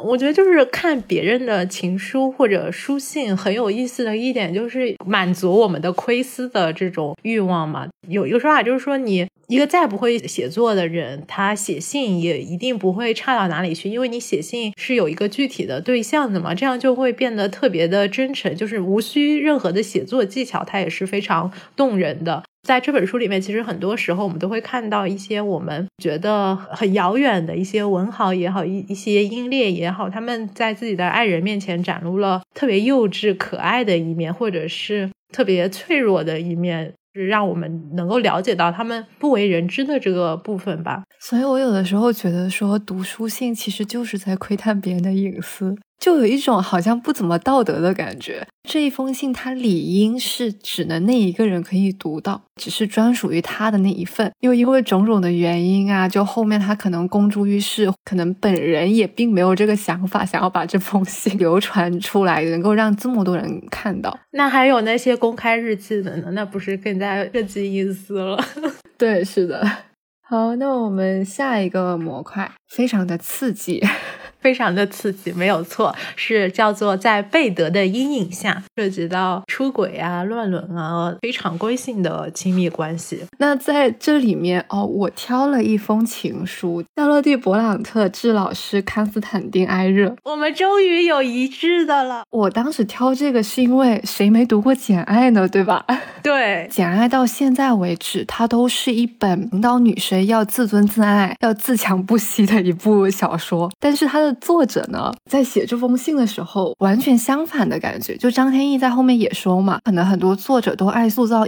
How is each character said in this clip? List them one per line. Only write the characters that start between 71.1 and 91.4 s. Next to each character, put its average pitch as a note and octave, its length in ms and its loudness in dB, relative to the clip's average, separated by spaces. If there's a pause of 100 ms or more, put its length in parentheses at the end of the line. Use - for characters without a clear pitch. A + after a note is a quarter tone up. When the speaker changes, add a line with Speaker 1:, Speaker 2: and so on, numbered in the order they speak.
Speaker 2:
下 A#3+ 360 -2
一 F#3 80 0
个 F3+ 300 -2
模 D3 240 -8
块， - 280 -8 (180)
非 B3 180 0
常 G3+ 180 0
的 F3 140 -4
刺 - 340 -6
激。 - 300 -4 (580)
Speaker 1:
非 C4 120 4
常 A3 220 0
的 G3+ 140 2
刺 G3+ 240 -6
激， F#3+ 180 -8
没 F3 160 -2
有 F3 160 2
错， F3 320 -2 (220)
是 G3+ 340 0
叫 G#3+ 220 2
做 G3+ 240 0
在 G#3 260 2
贝 C#4 260 2
德 F3 220 0
的 G3 160 2
阴 C4 280 0
影 F3+ 180 -4
下， G3 280 -4 (140)
涉 G#3 140 -2
及 F3 180 -4
到 F#3 400 -2
出 C4+ 240 -2
轨 F#3+ 260 -2
啊、 F3 280 -4
乱 A3 260 -4
伦 E3+ 260 -6
啊、 E3+ 460 -4
非 A#3 80 -4
常 G3 260 -6
规 A3 200 -2
性 A#3+ 260 -4
的 D#3+ 300 -4
亲 F#3+ 200 -2
密 F3+ 160 2
关 D#3+ 300 -6
系。 - 220 -10 (180)
Speaker 2:
那 C#4+ 160 2
在 C#4 380 2
这 D4+ 260 2
里 A3+ 160 2
面， F3 340 0
哦， G3+ 160 -2
我 G3 260 -2
挑 B3+ 360 -2
了 C4+ 160 2
一 G#3+ 160 2
封 A3 260 0
情 F3+ 400 -6
书， E3+ 380 -4 (140)
夏 D4 100 2
洛 D4 160 4
蒂· C#4+ 180 4
勃 G3 160 2
朗 A3 280 2
特 G#3+ 240 2
致 A3+ 240 0
老 G3 200 0
师 G3 300 -4
康 G#3+ 240 -2
斯 G#3 140 -4
坦 G3+ 280 -4
丁· F#3 200 2
埃 F#3+ 180 0
热。 G3 380 4
Speaker 1:
我 D4 100 -4
们 D4+ 180 0
终 G4 300 4
于 F4 220 4
有 D4+ 180 4
一 B3+ 240 0